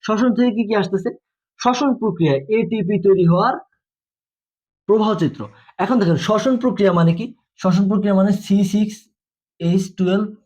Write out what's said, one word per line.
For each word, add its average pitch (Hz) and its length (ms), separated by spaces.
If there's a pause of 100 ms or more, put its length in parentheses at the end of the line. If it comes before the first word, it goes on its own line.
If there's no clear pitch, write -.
শ্বসন 220 320
থেকে 247 200
কি 233 120
কি 220 140
আসতেছে? 185 280 (500)
শ্বসন 247 300 (100)
প্রক্রিয়ায় 165 400 (160)
এটিপি 208 400 (100)
তৈরি 190 260
হওয়ার 208 220 (1300)
প্রবাহচিত্র। 202 520 (420)
এখন 226 180
দেখেন 170 260
শ্বসন 220 360
প্রক্রিয়া 202 360
মানে 165 200
কি? 226 80 (360)
শ্বসন 185 280
প্রক্রিয়া 202 300
মানে 196 120 (120)
সি 196 120 (160)
সিক্স 214 240 (640)
এইচ 180 240 (140)
টুয়েলভ 190 280 (200)